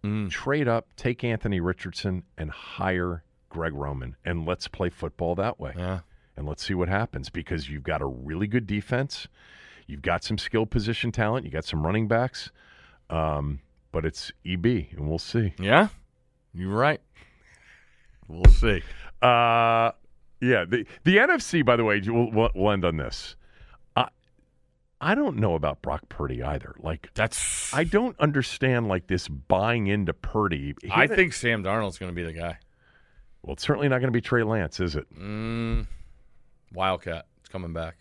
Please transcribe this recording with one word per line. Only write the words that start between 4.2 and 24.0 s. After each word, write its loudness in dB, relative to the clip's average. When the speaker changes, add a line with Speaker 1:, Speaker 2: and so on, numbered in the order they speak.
Speaker 2:
and -4
let's -4
play -4
football -6
that -4
way. -10
Speaker 1:
Yeah. -6
Speaker 2:
And -8
let's -8
see -2
what 0
happens, -4
because -6
you've -8
got -4
a -4
really -4
good -2
defense. -4
You've -12
got 0
some -4
skill 0
position -2
talent. 0
You -10
got -4
some -2
running 0
backs. -2
Um, -2
but -4
it's -6
E -4
B, 0
and -6
we'll -2
see. -2
Speaker 1:
Yeah, 4
you're -6
right. 0
We'll -6
see. 6
Speaker 2:
Uh, 6
yeah, 4
the, 0
the 6
N 6
F 2
C, 0
by 6
the 2
way, 4
we'll, 2
we'll, 4
we'll 2
end 0
on 2
this. -8
I, 0